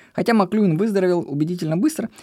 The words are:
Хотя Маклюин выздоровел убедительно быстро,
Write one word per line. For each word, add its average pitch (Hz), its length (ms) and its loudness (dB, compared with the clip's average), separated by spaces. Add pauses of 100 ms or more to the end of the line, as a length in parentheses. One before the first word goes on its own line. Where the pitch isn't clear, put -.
(140)
Хотя 214 200 0
Маклюин 208 440 2
выздоровел 185 500 0
убедительно 156 480 -4
быстро, 233 340 -2 (140)